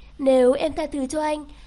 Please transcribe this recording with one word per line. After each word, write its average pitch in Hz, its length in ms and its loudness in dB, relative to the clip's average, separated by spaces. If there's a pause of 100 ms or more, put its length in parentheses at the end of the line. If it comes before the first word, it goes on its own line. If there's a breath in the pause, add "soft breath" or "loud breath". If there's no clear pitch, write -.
(200 soft breath)
"Nếu 262 340 4
em 311 200 -4
tha 320 120 -6
thứ 285 220 -6
cho 302 140 -6
anh, 302 240 -4 (220 loud breath)